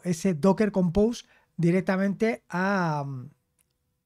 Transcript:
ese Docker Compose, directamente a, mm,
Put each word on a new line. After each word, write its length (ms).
ese 280
Docker 380
Compose, 540
directamente 880
a, 580
mm, 260